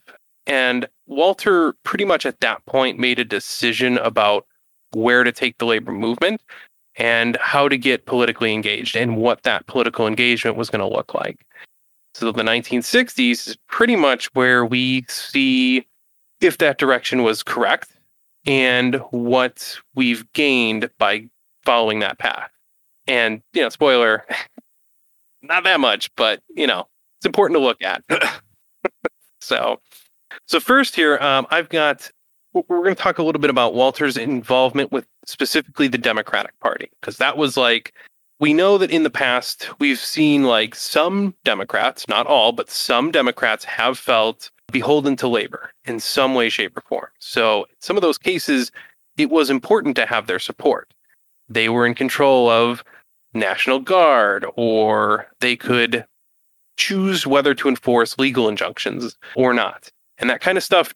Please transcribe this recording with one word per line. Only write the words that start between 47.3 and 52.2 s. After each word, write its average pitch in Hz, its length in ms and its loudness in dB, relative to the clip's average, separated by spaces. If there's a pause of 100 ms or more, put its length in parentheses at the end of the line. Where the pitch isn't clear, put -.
in - 160 -16
some 190 180 -4
of 190 60 0
those 156 160 0
cases, 147 520 -2 (460)
it 147 140 0
was 147 180 2
important 147 460 0
to 120 100 2
have 110 220 -2
their 92 100 -2
support. - 560 -4 (540)
They 113 220 0
were 120 180 2
in 123 80 0
control 131 560 2